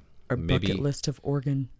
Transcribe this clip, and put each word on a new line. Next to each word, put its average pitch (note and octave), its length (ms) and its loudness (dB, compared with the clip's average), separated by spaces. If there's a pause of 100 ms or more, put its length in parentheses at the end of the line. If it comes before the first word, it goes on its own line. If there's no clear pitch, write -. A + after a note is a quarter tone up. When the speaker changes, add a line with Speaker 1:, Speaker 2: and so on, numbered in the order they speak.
(300)
Speaker 1:
Our B2 60 2
Speaker 2:
Maybe F2+ 320 2
Speaker 1:
bucket - 140 0
list C#3+ 260 0
of C#3 140 -4
Oregon. C3+ 460 0 (120)